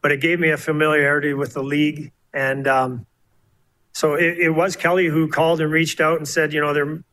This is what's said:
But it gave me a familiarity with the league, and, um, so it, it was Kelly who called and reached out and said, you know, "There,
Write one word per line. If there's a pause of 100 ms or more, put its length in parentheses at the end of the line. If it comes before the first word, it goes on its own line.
But
it
gave
me
a
familiarity
with
the
league, (220)
and,
um, (880)
so
it,
it
was
Kelly
who
called
and
reached
out
and
said,
you
know,
"There,